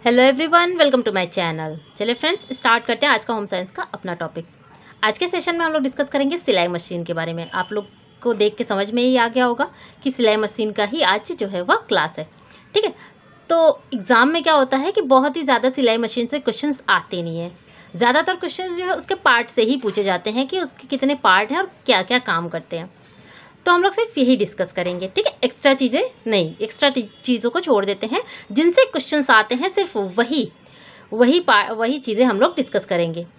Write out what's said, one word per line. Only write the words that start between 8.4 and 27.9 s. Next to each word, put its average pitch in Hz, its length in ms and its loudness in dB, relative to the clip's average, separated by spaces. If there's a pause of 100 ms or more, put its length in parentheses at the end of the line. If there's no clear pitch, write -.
के 247 80 -6
समझ 202 280 -2
में 240 120 0
ही 254 140 4
आ 233 100 2
गया 247 180 0
होगा 240 240 -2 (340)
कि 269 80 -2
सिलाई 220 260 2
मशीन 214 340 -4
का 208 140 -2
ही 254 180 -4
आज 196 280 0
जो 233 160 -6
है 190 140 -6
वह 339 280 0
class 165 280 0
है, 156 60 -10 (520)
ठीक 427 100 0
है। - 80 -4 (560)
तो 330 100 2 (340)
exam 240 360 4
में 330 140 0
क्या 320 100 4
होता 269 240 2
है 302 140 -2
कि 415 120 0
बहुत 269 340 2
ही 330 60 -6
ज़्यादा 254 260 2
सिलाई 247 280 2
मशीन 233 300 -4
से 294 120 -4
questions 269 500 -4
आते 180 340 -2
नहीं 165 160 -8
हैं। 170 180 -12 (360)
ज़्यादातर 269 420 2
questions 359 420 -8
जो 359 80 -6
है 359 100 -2
उसके 330 220 -6
part 240 320 2
से 233 140 0
ही 240 140 0
पूछे 208 260 -4
जाते 190 280 -2
हैं 254 160 -4
कि 370 120 -6
उसके 277 280 -10
कितने 269 300 -2
part 208 340 0
हैं 302 60 -4
और 381 120 -4 (160)
क्या-क्या 226 360 0
काम 175 280 -4
करते 170 280 -10
हैं। 170 120 -12 (760)
तो 349 60 4
हम 349 120 4
लोग 381 100 2
सिर्फ 453 240 -4
यही 254 200 4
discuss 196 340 -4
करेंगे, 180 360 -6
ठीक 381 200 -2
है। - 60 -2 (100)
Extra 269 300 2
चीज़ें 262 280 0 (260)
नहीं, 185 340 0
extra 226 280 0
टी-, 269 160 -4 (200)
चीज़ों 240 240 0
को 330 100 -2
छोड़ 269 260 2
देते 202 220 -4